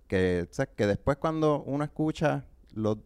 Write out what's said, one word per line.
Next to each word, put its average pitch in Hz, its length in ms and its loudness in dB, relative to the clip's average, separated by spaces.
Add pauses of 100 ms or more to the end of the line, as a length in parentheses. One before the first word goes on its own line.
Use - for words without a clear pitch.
que, 90 420 2
o - 40 -20
sea, 135 120 -2
que - 220 0
después 131 300 0
cuando 156 460 0
uno 143 200 -4
escucha 151 640 -2 (280)
los, 107 320 0